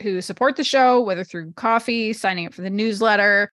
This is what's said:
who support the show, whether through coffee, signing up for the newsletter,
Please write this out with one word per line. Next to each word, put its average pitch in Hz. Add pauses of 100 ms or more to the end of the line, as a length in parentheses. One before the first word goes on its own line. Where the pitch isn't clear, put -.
who 190
support 254
the 302
show, 254
whether 185
through 165
coffee, 226
signing 180
up -
for 175
the 190
newsletter, 208